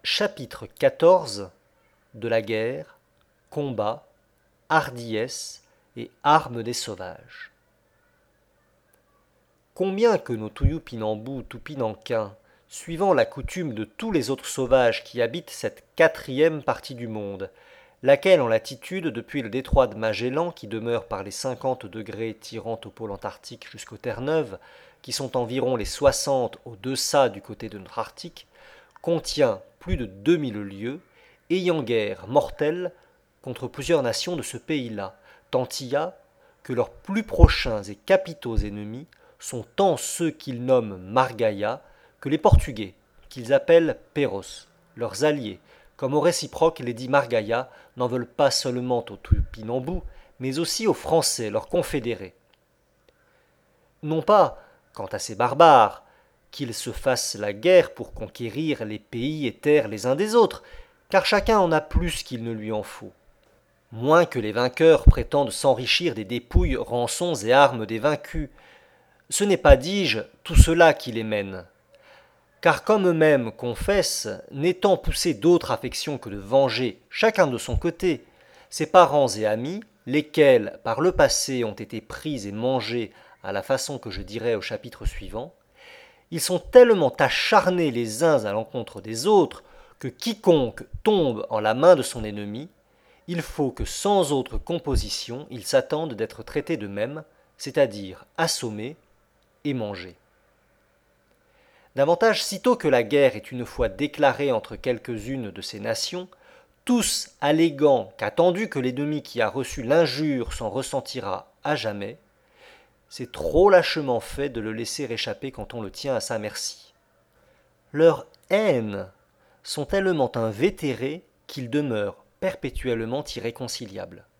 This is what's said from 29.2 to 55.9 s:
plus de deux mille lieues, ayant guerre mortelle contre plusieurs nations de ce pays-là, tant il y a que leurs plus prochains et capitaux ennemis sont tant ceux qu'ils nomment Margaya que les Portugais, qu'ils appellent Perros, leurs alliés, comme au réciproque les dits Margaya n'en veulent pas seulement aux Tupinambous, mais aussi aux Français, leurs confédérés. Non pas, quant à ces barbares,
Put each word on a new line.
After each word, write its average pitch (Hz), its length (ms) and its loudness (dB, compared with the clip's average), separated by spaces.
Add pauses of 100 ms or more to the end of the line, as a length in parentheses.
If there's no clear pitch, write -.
plus 180 180 -4
de 120 100 -6
deux 101 300 0
mille 123 200 -6
lieues, 104 420 -10 (520)
ayant 175 320 0
guerre 107 440 -2
mortelle 160 640 -2 (520)
contre 127 240 -10
plusieurs 143 340 0
nations 127 340 -2
de 135 60 -6
ce - 160 -10
pays-là, 113 580 -8 (360)
tant 127 160 0 (120)
il 127 100 -12
y 139 60 -2
a 165 220 -2 (460)
que 127 100 -8
leurs 117 160 0
plus 202 320 -6
prochains - 640 2
et 101 100 -14
capitaux 165 640 -2
ennemis 104 480 -8 (320)
sont - 260 -12 (120)
tant 190 200 2
ceux - 360 -4
qu'ils 123 340 -10
nomment 113 320 2
Margaya 110 880 -2 (360)
que 135 100 -8
les 156 100 0
Portugais, 110 560 4 (340)
qu'ils 123 240 -2
appellent 156 460 4 (160)
Perros, 110 260 -2 (540)
leurs 117 280 -4
alliés, 135 360 0 (380)
comme 135 180 -4
au 151 40 4
réciproque 165 600 0
les 120 160 -6
dits 123 120 -10
Margaya 120 640 0 (280)
n'en 123 100 -2
veulent 120 180 -4
pas 143 240 2
seulement 123 580 -2
aux 101 100 -16
Tupinambous, 127 840 -2 (380)
mais 131 180 -4
aussi 170 300 -2
aux 180 80 2
Français, 135 560 -2
leurs 107 160 -4
confédérés. 117 680 -4 (1700)
Non 156 220 -2
pas, 196 400 4 (300)
quant 101 120 -10
à 101 140 -10
ces 107 160 -10
barbares, 120 680 6 (500)